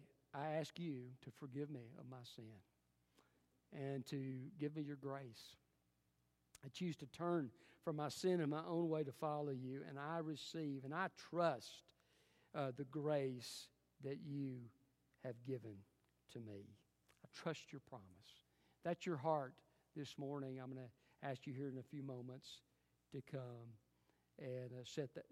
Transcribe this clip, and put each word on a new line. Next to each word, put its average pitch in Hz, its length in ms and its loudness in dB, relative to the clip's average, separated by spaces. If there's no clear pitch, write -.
I 139 160 -2
ask 156 300 0
you 139 280 -2
to 135 100 -10
forgive 143 360 -4
me 123 300 -8
of 135 100 -10
my 127 140 -10
sin 110 400 -12
and 139 340 0
to 135 520 -2
give 147 180 0
me 156 60 0
your 143 140 -2
grace. 135 600 -6
I 135 40 -6
choose 170 300 0
to 143 80 -8
turn 165 440 4
from 151 140 2
my 147 140 2
sin 180 300 6
and 147 100 6
my 156 140 2
own 170 240 4
way 156 140 6
to 139 100 2
follow 147 380 2
you, 127 380 -2
and 139 100 -6
I 156 200 0
receive 151 640 0
and 139 100 -2
I 180 140 4
trust, 156 540 6
uh, 139 180 4
the 139 120 0
grace 135 880 2
that 139 160 -2
you 135 520 -2
have 120 180 -4
given 113 400 -4
to - 80 -8
me. 101 380 -8
I - 80 -18
trust - 400 -4
your 143 80 -8
promise." 95 640 -16
That's 170 200 2
your 175 120 4
heart 139 380 4
this 143 200 -6
morning. 139 440 -2
I'm 127 80 -6
gonna 131 240 -8
ask 135 260 -2
you 143 40 -4
here 135 160 -2
in 131 100 -4
a 127 40 -6
few 139 220 -6
moments 127 580 -8
to 135 100 -4
come 120 500 -6
and, 127 360 -2
uh, 123 100 -6
set 139 300 -2
that, - 180 -8